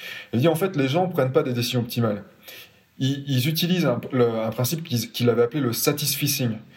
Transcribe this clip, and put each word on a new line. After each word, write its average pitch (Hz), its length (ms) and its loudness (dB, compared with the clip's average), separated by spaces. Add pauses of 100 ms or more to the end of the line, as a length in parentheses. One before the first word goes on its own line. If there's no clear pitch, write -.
(320)
Elle 113 80 2
dit, 156 80 6
en 160 60 4
fait, 185 220 0
les 135 120 2
gens 175 200 2
prennent 131 240 0
pas 156 100 4
des 131 100 -2
décisions 120 280 0
optimales. 107 440 -2 (760)
Ils, 135 300 0
ils 127 200 0
utilisent 165 380 0
un, 120 140 2 (100)
le, 123 160 4
un 113 240 0
principe 156 320 -2
qu'ils, 113 280 -4
qu'ils 120 200 0
avaient 113 120 4
appelé 143 180 0
le 120 120 0
satisficing. 135 800 0 (240)